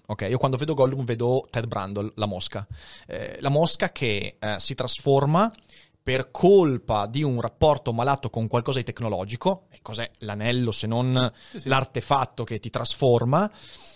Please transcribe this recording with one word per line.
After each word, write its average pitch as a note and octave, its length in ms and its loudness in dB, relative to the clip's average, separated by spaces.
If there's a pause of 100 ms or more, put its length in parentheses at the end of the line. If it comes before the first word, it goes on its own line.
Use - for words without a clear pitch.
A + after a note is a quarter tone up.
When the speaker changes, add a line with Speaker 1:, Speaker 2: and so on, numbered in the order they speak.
Speaker 1:
ok? G#2 220 -6
Io A#2+ 80 0
quando C3 200 0
vedo D#3 160 -4
Gollum C3+ 300 2
vedo B2 460 0
Ted A#2 180 -4
Brandle, G#2 480 -6
la G#2+ 120 0
mosca. G2 380 -6 (420)
Eh, - 320 -10
la C#3 100 -2
mosca E3 420 0
che, G#2 480 -4
eh, G#2+ 200 -4
si - 160 -4
trasforma C#3 760 2 (500)
per C3 280 -2
colpa C#3 800 4
di B2+ 160 -2
un B2+ 180 0
rapporto C3+ 500 2
malato B2 380 0
con A2+ 180 -2
qualcosa B2 300 -2
di A#2+ 80 -2
tecnologico. A2+ 840 -4
E - 100 -20
cos'è A2+ 280 -8 (100)
l'anello A2+ 520 -2
se - 140 -6
non B2 460 0 (200)
Speaker 2:
Sì, G3+ 100 -12
sì. - 60 -10
Speaker 1:
l'artefatto C3 760 -2
che A2+ 160 -6
ti A#2 100 -12
trasforma? B2 840 2 (440)